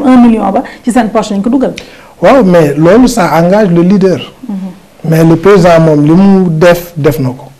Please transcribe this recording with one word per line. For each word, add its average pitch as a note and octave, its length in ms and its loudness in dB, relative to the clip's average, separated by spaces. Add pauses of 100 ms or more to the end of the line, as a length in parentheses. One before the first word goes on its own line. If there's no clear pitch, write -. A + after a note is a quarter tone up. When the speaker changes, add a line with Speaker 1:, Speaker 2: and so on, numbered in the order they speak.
Speaker 1:
un B3+ 120 2
million A3+ 360 2
ba C4+ 100 -4 (220)
ci A#3 80 -4
seen A3 160 -2
poche G#3+ 240 -4
lañ G3 100 -4
ko A#3 80 -4
dugal. A#3+ 220 -2 (500)
Speaker 2:
Waaw, A#3+ 220 2
mais E3 300 2
loolu F#3 320 2
ça F3+ 240 -2 (100)
engage F#3+ 300 0
le E3+ 120 0
leader. F#3 360 0 (300)
Speaker 1:
Mhm. G3+ 80 -10 (520)
Speaker 2:
Mais D#3+ 140 0
le E3 140 2
président F3 440 2
moom D3+ 240 2
li D3+ 80 2
mu F#3+ 380 2
def, E3+ 460 0
def C#3 240 -2
na C3 80 -4
ko. - 160 -12 (160)